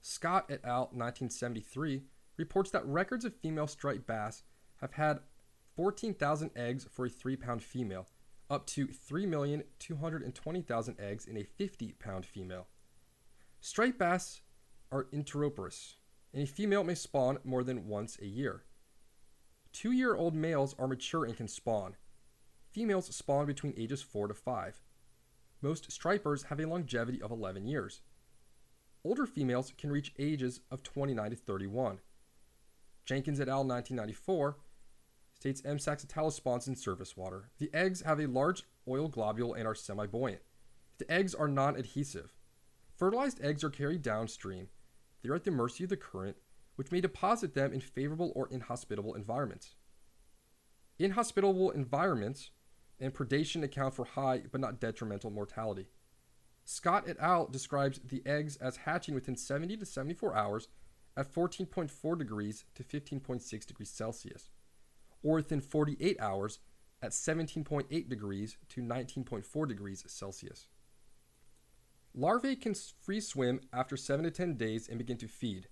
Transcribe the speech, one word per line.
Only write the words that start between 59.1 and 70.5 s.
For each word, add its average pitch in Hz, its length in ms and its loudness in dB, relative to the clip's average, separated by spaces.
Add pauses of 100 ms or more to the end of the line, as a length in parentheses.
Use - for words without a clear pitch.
within 127 220 0
seventy 165 400 -2
to 214 100 -6
seventy-four 170 480 -2
hours 104 360 2 (480)
at 135 100 0
fourteen 175 380 0
point 160 260 -2
four 160 240 0
degrees 107 480 -2 (100)
to 127 100 -10
fifteen 143 360 -4
point 127 220 -2
six - 240 -10
degrees - 240 -12
Celsius, - 600 -6 (720)
or 151 140 6
within 160 240 2
forty-eight 151 640 2
hours 101 380 0 (420)
at 110 120 -4
seventeen 160 520 0
point 139 260 0
eight 160 160 -2
degrees 104 480 -4 (140)
to - 120 -6
nineteen 123 440 -4
point 104 200 -6
four 156 200 -2
degrees 101 420 -6
Celsius. - 640 -12 (1400)